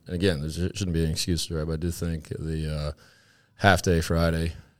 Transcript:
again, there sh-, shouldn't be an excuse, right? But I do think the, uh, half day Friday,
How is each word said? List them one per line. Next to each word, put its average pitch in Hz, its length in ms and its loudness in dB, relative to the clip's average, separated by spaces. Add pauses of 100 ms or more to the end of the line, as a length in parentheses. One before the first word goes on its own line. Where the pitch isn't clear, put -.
again, 87 340 0
there 76 80 -4
sh-, 82 280 -4
shouldn't 90 160 -2
be 82 120 2
an 78 60 0
excuse, 80 400 -2
right? 78 140 -4
But 80 80 -4
I 80 40 -4
do 85 140 -2
think 82 380 -6
the, 78 440 -6
uh, 76 180 -4 (640)
half 95 260 6
day 85 200 4
Friday, 82 520 2 (260)